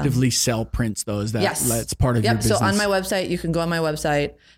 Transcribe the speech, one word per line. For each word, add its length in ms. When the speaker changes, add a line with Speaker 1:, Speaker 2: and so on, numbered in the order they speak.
Speaker 1:
actively 240
sell 360
prints 380
though? 160
Is 120
that 100
Speaker 2:
Yes. 260
Speaker 1:
that's 280
part 200
of 80
Speaker 2:
Yep. 100
Speaker 1:
your 40
business? 220
Speaker 2:
So 60
on 120
my 80
website, 440
you 100
can 120
go 80
on 100
my 100
website 540